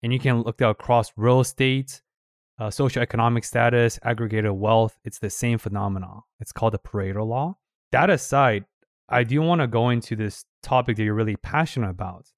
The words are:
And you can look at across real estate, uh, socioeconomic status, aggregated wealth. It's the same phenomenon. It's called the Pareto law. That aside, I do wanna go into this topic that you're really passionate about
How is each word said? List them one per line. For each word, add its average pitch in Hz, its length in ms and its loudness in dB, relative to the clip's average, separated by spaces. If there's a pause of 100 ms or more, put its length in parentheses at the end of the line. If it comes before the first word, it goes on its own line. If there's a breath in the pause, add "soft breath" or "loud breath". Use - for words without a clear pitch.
And 117 100 0
you 131 60 0
can 123 240 2
look 113 180 -4
at 117 100 4
across 117 460 0
real 123 240 4
estate, 131 600 -2 (560)
uh, 113 80 -6
socioeconomic 120 800 0
status, 120 580 2
aggregated 110 480 -2
wealth. 107 540 2
It's - 160 -14
the 101 100 -6
same 117 280 -2
phenomenon. 98 640 -6 (180)
It's 110 120 -14
called 113 220 -2
the 104 60 -4
Pareto 101 460 -6
law. 135 300 -4 (360)
That 151 180 4
aside, 131 540 2 (440)
I 123 140 2
do 123 180 0
wanna 160 280 2
go 117 220 2
into 120 260 -2
this 107 280 -6 (200)
topic 123 320 0
that 110 80 0
you're 107 100 0
really 107 220 -2
passionate 135 540 -4
about 92 360 -12 (120)